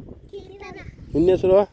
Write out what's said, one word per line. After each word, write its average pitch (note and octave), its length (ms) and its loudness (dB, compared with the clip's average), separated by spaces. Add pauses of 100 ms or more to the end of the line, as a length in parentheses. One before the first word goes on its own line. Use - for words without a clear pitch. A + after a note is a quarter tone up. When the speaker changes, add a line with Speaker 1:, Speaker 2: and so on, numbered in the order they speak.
(320)
Speaker 1:
ಕೀರ್ತನ. G4 460 -20 (360)
Speaker 2:
ನಿನ್ನ D#3+ 220 2
ಹೆಸರು? F#3 220 2 (160)